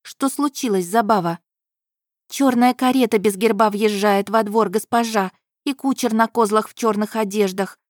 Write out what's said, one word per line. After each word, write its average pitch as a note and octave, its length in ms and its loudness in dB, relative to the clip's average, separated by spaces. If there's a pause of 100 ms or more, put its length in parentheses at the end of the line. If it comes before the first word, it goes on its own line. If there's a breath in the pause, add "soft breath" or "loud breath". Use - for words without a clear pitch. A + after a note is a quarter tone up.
Что - 280 -6
случилось, A#3 560 -2
Забава? G3 540 0 (880)
"Чёрная B3 440 2
карета B3+ 440 2
без G3 180 0
герба A3 340 2
въезжает G3+ 600 0
во A3 140 2
двор, G#3 260 0
госпожа, A3 640 -2 (340)
и C#4 80 -2
кучер B3+ 400 -2
на A3+ 140 2
козлах G#3+ 420 0
в - 40 -20
чёрных G#3+ 420 -2
одеждах. G3 640 -2 (120)